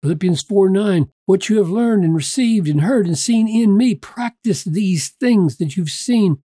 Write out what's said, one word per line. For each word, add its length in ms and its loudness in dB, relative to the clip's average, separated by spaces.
Philippians 400 -2
four 280 2
nine, 420 0
"What 220 0
you 100 2
have 120 0
learned 340 0
and 100 2
received 540 0
and 140 0
heard 240 0
and 120 -2
seen 300 0
in 280 2
me, 180 2
practice 680 -6
these 440 -2
things 480 2
that 200 -4
you've 140 -4
seen 520 0